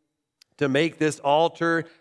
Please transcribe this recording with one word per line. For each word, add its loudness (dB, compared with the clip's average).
To -2
make -2
this -2
altar 0